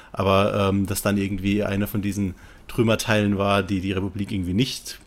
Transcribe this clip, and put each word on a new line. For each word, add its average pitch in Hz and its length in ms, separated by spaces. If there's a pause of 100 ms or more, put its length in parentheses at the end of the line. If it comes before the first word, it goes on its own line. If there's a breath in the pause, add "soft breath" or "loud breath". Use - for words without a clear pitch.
(120)
aber, 98 580
ähm, 98 160
dass 95 160
dann 101 160
irgendwie 98 460
einer 101 240
von 104 140
diesen 98 340 (320 loud breath)
Trümmerteilen 107 720
war, 101 260
die 95 160
die 95 140
Republik 98 380
irgendwie 92 220
nicht - 540